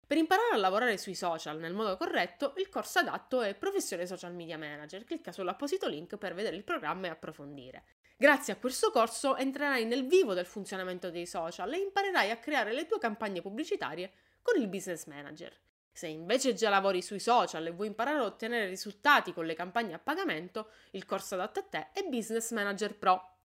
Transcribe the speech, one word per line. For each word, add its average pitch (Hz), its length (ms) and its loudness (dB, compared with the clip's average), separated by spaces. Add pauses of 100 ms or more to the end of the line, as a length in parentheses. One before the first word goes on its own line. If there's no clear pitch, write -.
Per 294 100 2
imparare 381 380 4
a - 20 4
lavorare 202 420 4
sui 185 180 -8
social 160 420 -4
nel 165 160 -6
modo 202 220 0
corretto, 277 600 -2
il 381 120 -2
corso - 320 0
adatto 254 420 0
è 202 120 0
Professione 277 520 -2
Social 175 280 -10
Media 170 220 -8
Manager. 151 480 -10
Clicca 320 280 -8
sull'apposito 277 560 -2
link 170 280 -6
per 185 180 -6
vedere 180 220 -2
il 202 80 -10
programma 185 420 -2
e 170 40 -2
approfondire. 143 760 -12 (320)
Grazie 277 360 6
a - 40 -2
questo 254 340 0
corso 247 460 2
entrerai 269 480 0
nel 254 220 0
vivo 311 260 6
del 180 140 0
funzionamento 185 640 -6
dei 175 160 -6
social 175 460 -4
e 339 60 -2
imparerai 381 520 2
a 233 80 -2
creare 233 340 0
le 311 140 -2
tue 427 120 0
campagne 208 420 -2
pubblicitarie 196 720 -6 (300)
con 440 180 4
il 214 80 0
Business 180 380 -6
Manager. 147 500 -14 (360)
Se - 140 -10
invece 202 480 2
già 214 140 2
lavori 190 340 4
sui 196 180 -8
social 240 460 4
e 165 60 -4
vuoi 196 160 -6
imparare 247 300 0
a 254 60 2
ottenere 226 420 -2
risultati 202 640 2
con 165 120 -4
le 165 100 -2
campagne 185 400 -4
a 170 40 -10
pagamento, 220 720 -4 (220)
il 190 120 -10
corso 190 300 -4
adatto 190 260 -2
a - 40 -8
te - 280 -6
è 392 160 -2
Business 226 440 -2
Manager 202 440 -2
Pro. 185 420 2 (160)